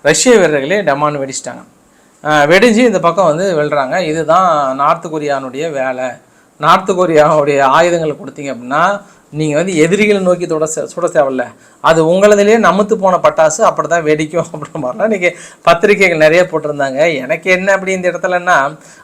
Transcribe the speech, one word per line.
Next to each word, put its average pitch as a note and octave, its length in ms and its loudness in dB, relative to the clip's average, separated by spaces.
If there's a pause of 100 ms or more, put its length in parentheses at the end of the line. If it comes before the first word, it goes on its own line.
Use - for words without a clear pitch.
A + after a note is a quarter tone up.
ரஷ்ய A3 340 4
வீரர்களே D#3+ 460 0
டமான் D3 360 -2
வெடிச்சிட்டாங்க. C3 440 -10 (640)
அஹ், D3+ 220 2
வெடிஞ்சு G#3 320 4
இந்த A3+ 220 2
பக்கம் G3+ 260 0
வந்து D#3+ 360 0
வெல்றாங்க. D3 380 -2
இதுதான் D#3 760 0
நார்த் D#3+ 300 -2
கொரியானுடைய D3 640 -6
வேலை. C3 380 -6 (480)
நார்த் F#3 320 2
கொரியாவுடைய D#3 680 2
ஆயுதங்களை D#3+ 540 2
கொடுத்தீங்க C3+ 400 -12
அப்படின்னா, D3+ 460 -2 (300)
நீங்க D3+ 260 -4
வந்து F3+ 200 -2
எதிரிகளை G3+ 460 2
நோக்கி F3+ 240 0
தொட D#3+ 200 -2
சே-, D3+ 200 -6
சுட E3+ 220 -6
தேவையில்ல, C3+ 380 -2 (340)
அது D#3+ 240 2
உங்களதுலயே G3+ 540 4
நமுத்து G3+ 360 0
போன F#3 220 0
பட்டாசு D#3 420 0
அப்படிதான் E3+ 440 0
வெடிக்கும் D#3 420 -2
அப்படின்ற D3+ 380 -12
மாதிரிலாம் C3+ 200 -6
இன்னைக்கு F#3+ 340 -2 (260)
பத்திரிகைகள் F3+ 540 2
நிறைய D#3+ 360 4
போட்டிருந்தாங்க. D3 640 -2
எனக்கு D#3 340 -4
என்ன F#3 220 2
அப்படி F#3+ 200 -2
இந்த F3+ 160 -2
இடத்துலன்னா, F3 680 0 (280)